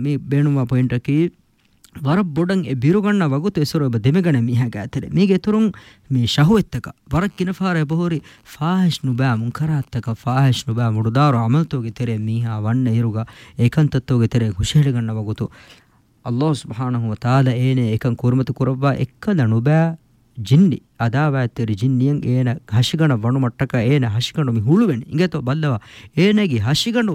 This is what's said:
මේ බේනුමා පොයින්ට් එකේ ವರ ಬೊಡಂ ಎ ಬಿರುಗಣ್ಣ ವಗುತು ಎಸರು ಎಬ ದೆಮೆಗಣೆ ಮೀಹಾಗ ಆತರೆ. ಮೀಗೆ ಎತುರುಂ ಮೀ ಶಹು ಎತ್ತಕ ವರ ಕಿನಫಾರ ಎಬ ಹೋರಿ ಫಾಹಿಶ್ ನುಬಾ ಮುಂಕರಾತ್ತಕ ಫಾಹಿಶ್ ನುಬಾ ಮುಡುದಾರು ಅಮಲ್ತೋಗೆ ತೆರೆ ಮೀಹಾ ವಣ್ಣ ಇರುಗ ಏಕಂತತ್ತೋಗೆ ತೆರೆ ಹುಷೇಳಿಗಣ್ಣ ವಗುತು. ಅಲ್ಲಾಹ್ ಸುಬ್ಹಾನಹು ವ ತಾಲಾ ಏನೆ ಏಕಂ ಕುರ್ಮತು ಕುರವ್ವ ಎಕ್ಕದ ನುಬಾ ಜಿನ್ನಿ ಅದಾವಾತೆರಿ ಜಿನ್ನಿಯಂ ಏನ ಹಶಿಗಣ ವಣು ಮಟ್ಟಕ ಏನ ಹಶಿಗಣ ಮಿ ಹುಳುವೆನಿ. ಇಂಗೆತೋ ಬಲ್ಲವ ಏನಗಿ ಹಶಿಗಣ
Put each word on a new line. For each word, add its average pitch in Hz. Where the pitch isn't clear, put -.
මේ 143
බේනුමා 139
පොයින්ට් 127
එකේ 139
ವರ 151
ಬೊಡಂ 180
ಎ 127
ಬಿರುಗಣ್ಣ 190
ವಗುತು 151
ಎಸರು 151
ಎಬ 120
ದೆಮೆಗಣೆ 143
ಮೀಹಾಗ 120
ಆತರೆ. -
ಮೀಗೆ 185
ಎತುರುಂ 214
ಮೀ 127
ಶಹು 165
ಎತ್ತಕ -
ವರ 165
ಕಿನಫಾರ 185
ಎಬ 156
ಹೋರಿ 170
ಫಾಹಿಶ್ 175
ನುಬಾ 131
ಮುಂಕರಾತ್ತಕ 123
ಫಾಹಿಶ್ 127
ನುಬಾ 120
ಮುಡುದಾರು 113
ಅಮಲ್ತೋಗೆ 120
ತೆರೆ 117
ಮೀಹಾ 113
ವಣ್ಣ 120
ಇರುಗ 113
ಏಕಂತತ್ತೋಗೆ 123
ತೆರೆ 117
ಹುಷೇಳಿಗಣ್ಣ 120
ವಗುತು. 107
ಅಲ್ಲಾಹ್ 139
ಸುಬ್ಹಾನಹು 117
ವ 107
ತಾಲಾ 127
ಏನೆ 127
ಏಕಂ 117
ಕುರ್ಮತು 123
ಕುರವ್ವ 131
ಎಕ್ಕದ 180
ನುಬಾ 123
ಜಿನ್ನಿ 135
ಅದಾವಾತೆರಿ 120
ಜಿನ್ನಿಯಂ 131
ಏನ 123
ಹಶಿಗಣ 143
ವಣು 123
ಮಟ್ಟಕ 127
ಏನ 131
ಹಶಿಗಣ 123
ಮಿ 113
ಹುಳುವೆನಿ. 165
ಇಂಗೆತೋ 156
ಬಲ್ಲವ 143
ಏನಗಿ 196
ಹಶಿಗಣ 208